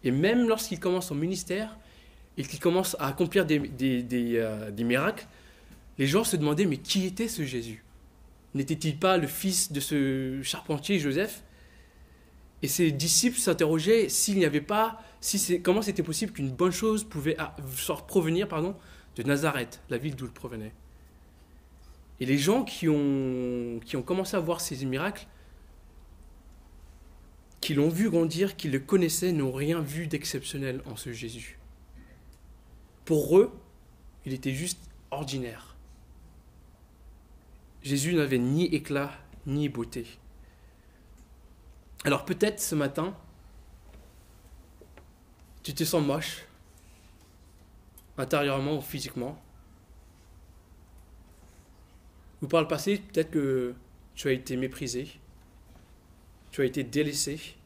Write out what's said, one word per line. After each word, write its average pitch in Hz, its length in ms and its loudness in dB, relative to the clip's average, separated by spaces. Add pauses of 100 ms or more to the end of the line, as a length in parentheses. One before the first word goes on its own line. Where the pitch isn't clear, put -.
Et 135 60 4
même 214 380 4
lorsqu'il 214 320 0
commence 180 280 0
son 151 60 -4
ministère 185 600 -2 (600)
et 143 60 -4
qu'il 151 180 -8
commence 180 380 4
à 143 100 -2
accomplir 170 360 2
des, 151 140 4
des, 131 440 0
des, 120 340 0
euh, 110 340 -2
des 104 140 -2
miracles, 135 420 2 (720)
les 135 80 4
gens 180 180 4
se 190 120 0
demandaient, 151 300 4
mais 147 120 0
qui 190 280 0
était 202 220 -2
ce 165 160 -4
Jésus ? 117 400 -6 (680)
N'était-il 147 440 0
pas 185 200 4
le 147 80 2
fils 180 460 -2
de 143 80 -2
ce 135 640 0
charpentier 151 560 -2
Joseph ? 151 440 -2 (1200)
Et 139 60 -2
ses 160 220 4
disciples 165 480 2
s'interrogeaient 170 720 4
s'il - 300 2
n'y 180 60 6
avait 147 160 4
pas, 214 400 0 (200)
si - 180 -2
c'est, 180 220 0
comment 185 220 4
c'était 196 200 0
possible 160 300 -2
qu'une 135 180 -2
bonne 175 220 2
chose 214 320 0
pouvait 151 340 -2
a-, - 180 -6 (180)
sort-, - 320 -4
provenir, 170 420 2
pardon, 165 280 -2 (400)
de 120 60 -6
Nazareth, 143 680 0
la 127 100 -2
ville 135 180 -4
d'où 127 100 -8
il 110 60 -10
provenait. 110 400 -10 (1500)
Et 123 60 -2
les 139 120 4
gens 202 260 4
qui - 240 -2
ont, 127 960 0
qui - 120 -6
ont 127 60 -2
commencé 185 340 -2
à 190 40 2
voir 165 200 -2
ces 135 240 -6
miracles, 139 420 -2 (2250)
qui - 140 -2
l'ont 143 140 4
vu 185 220 2
grandir, 165 460 2
qui - 120 -4
le 135 100 2
connaissaient, 175 540 2
n'ont 139 200 2
rien 147 280 0
vu 156 260 -4
d'exceptionnel 139 800 -4
en 120 100 -10
ce 123 160 -10
Jésus. 117 460 -12 (1500)
Pour 156 340 4
eux, 226 140 6 (720)
il 131 60 -6
était 135 200 -4
juste 160 280 -6 (300)
ordinaire. 131 640 -8 (2000)
Jésus 143 320 0
n'avait 139 240 4
ni 139 280 2
éclat, 143 460 -2 (340)
ni 143 240 0
beauté. 117 360 -8 (2000)
Alors 139 200 2
peut-être 208 360 0
ce - 140 -4
matin, 156 420 -2 (2500)
tu 143 120 -10
te 160 100 0
sens 160 180 2
moche, 147 440 -4 (1700)
intérieurement 143 600 0
ou 139 40 -4
physiquement. 135 640 -8 (3000)
Ou 151 60 -8
par 160 160 4
le 156 60 0
passé, 196 300 0
peut-être 160 320 -2
que 131 440 0 (400)
tu - 140 -4
as 135 40 4
été 131 240 -4
méprisé, 131 520 -4 (1400)
tu - 120 -2
as - 20 4
été 131 200 0
délaissé. 143 720 -4 (120)